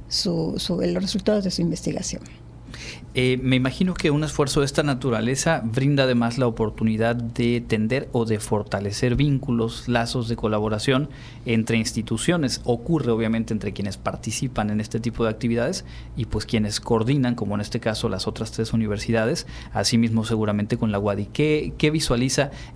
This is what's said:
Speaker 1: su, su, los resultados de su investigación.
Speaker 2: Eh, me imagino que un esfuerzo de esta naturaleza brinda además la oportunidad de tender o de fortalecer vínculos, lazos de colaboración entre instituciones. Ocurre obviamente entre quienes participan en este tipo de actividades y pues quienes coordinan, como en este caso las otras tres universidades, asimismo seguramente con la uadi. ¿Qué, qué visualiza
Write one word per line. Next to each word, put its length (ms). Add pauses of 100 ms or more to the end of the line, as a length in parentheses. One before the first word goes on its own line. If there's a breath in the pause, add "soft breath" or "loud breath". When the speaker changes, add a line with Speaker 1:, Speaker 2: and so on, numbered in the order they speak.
Speaker 1:
su, 480
su, 240
los 200
resultados 440
de 60
su 100
investigación. 600 (920 loud breath)
Speaker 2:
Eh, 300
me 140
imagino 360
que 180
un 120
esfuerzo 380
de 40
esta 160
naturaleza 800
brinda 420
además 340
la 100
oportunidad 720
de 420
tender 540
o 100
de 160
fortalecer 760
vínculos, 720
lazos 400
de 80
colaboración 720 (360 loud breath)
entre 300
instituciones. 880
Ocurre 480
obviamente 420
entre 200
quienes 240
participan 720
en 100
este 220
tipo 240
de 40
actividades 540 (320 loud breath)
y 100
pues 200
quienes 340
coordinan, 560
como 200
en 60
este 200
caso 260
las 180
otras 260
tres 200
universidades, 720 (280 loud breath)
asimismo 500
seguramente 540
con 160
la 60
uadi. 260
¿Qué, 520
qué 140
visualiza 600 (240 loud breath)